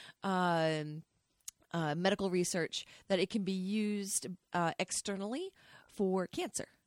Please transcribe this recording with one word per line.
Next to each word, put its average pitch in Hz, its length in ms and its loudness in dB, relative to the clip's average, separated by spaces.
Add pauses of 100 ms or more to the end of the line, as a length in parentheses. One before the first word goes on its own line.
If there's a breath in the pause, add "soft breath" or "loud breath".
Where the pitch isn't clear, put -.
(240 loud breath)
um, 160 800 2 (720)
uh, 156 220 0
medical 190 340 2
research 175 560 0 (220 soft breath)
that 190 120 2
it 185 100 2
can 214 140 0
be 190 100 0
used, 202 760 -2 (260)
uh, 170 240 2
externally 208 760 -4 (440 soft breath)
for 185 320 2
cancer. - 400 -6 (200)